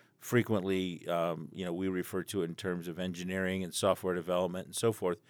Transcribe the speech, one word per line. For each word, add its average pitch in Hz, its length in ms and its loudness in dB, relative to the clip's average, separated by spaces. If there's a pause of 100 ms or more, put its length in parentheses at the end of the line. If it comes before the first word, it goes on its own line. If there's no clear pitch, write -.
(200)
Frequently, 95 880 2
um, 85 440 0
you 92 140 -6
know, 85 80 -2
we 95 140 0
refer 92 360 -2
to 95 200 -2
it - 20 0
in 85 100 -4
terms 90 320 -4
of 85 120 -6
engineering 92 640 -2
and 82 100 -6
software 95 400 4
development 90 540 0
and - 80 -12
so 113 160 4
forth, 90 260 0 (120)